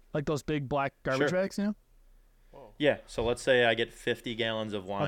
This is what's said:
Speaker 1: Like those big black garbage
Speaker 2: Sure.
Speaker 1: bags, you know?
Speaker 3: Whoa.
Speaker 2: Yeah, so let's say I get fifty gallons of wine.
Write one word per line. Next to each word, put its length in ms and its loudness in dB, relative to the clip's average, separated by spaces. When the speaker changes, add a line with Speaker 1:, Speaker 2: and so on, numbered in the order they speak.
Speaker 1:
Like 140 -4
those 160 0
big 260 -2
black 260 -2
garbage 260 2
Speaker 2:
Sure. 100 0
Speaker 1:
bags, 200 -4
you 60 -2
know? 100 -2
Speaker 3:
Whoa. 300 -20
Speaker 2:
Yeah, 260 4
so 180 -6
let's 200 -2
say 200 6
I 120 6
get 180 -2
fifty 400 -4
gallons 400 -4
of 120 -6
wine. 220 -2